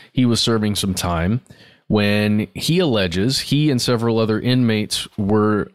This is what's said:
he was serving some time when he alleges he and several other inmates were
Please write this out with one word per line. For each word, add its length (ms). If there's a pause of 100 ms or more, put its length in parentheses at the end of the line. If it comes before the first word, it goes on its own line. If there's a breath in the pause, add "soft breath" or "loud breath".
(120)
he 120
was 160
serving 360
some 180
time 460 (480 loud breath)
when 640
he 240
alleges 640
he 300
and 120
several 360
other 220
inmates 680 (100)
were 560